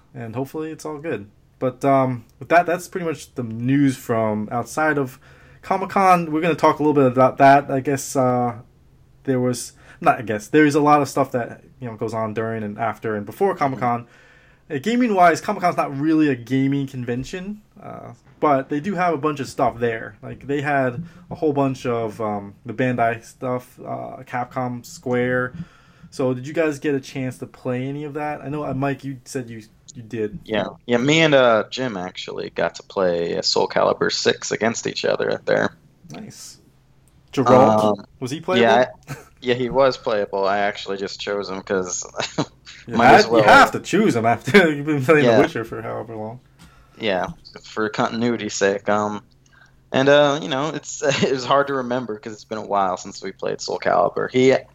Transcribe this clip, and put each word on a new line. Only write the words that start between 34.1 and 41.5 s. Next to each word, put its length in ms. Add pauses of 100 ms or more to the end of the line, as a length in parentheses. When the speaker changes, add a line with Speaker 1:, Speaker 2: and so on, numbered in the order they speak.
Speaker 2:
six 380
against 380
each 160
other 420
there. 300 (340)
Speaker 1:
Nice. 480 (760)
Geralt, 500 (160)
Speaker 2:
Um, 60 (160)
Speaker 1:
was 100
he 100
playable? 280
Speaker 2:
yeah, 180 (220)
I, 60 (260)
yeah, 140
he 160
was 260
playable. 500
I 120
actually 400
just 220
chose 280
him 140